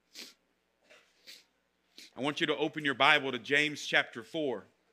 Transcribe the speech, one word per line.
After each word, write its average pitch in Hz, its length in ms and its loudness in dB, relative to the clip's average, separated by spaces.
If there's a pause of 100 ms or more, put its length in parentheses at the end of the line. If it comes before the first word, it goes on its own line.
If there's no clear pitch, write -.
(2250)
I 117 60 -8
want 143 180 -2
you 165 60 0
to 147 120 0
open 151 280 -4
your 139 80 0
Bible 135 380 4
to 123 80 -4
James 143 440 0
chapter 131 400 0
four. 127 440 -4 (260)